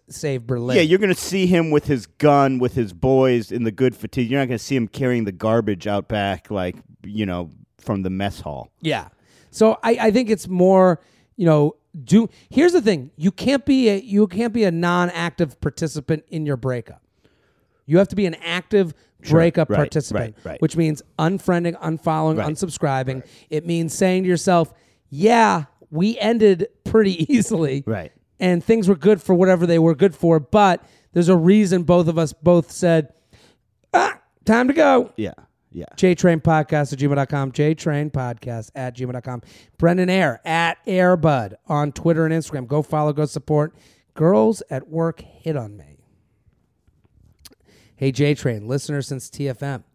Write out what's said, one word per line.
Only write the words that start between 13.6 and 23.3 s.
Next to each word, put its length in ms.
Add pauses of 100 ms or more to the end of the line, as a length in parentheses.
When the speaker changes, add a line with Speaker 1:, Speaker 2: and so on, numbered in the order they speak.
Speaker 1:
be 240
a, 80
you 300
can't 260
be 100
a 80
non-active 880
participant 680
in 180
your 100
breakup. 460 (840)
You 140
have 100
to 60
be 100
an 180
active 520 (260)
Speaker 2:
Sure. 120
Speaker 1:
breakup 360
Speaker 2:
Right, 60
Speaker 1:
participant, 600 (100)
Speaker 2:
right, 60
right. 100
Speaker 1:
which 160
means 240 (160)
unfriending, 640
unfollowing, 560
Speaker 2:
Right. 100
Speaker 1:
unsubscribing. 680
Speaker 2:
Right. 100 (240)